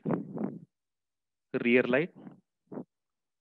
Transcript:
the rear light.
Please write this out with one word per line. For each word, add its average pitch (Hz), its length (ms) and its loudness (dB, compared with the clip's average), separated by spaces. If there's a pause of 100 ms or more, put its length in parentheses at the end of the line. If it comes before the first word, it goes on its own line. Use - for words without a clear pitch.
the - 1600 -8
rear 120 200 6
light. 127 280 0 (1300)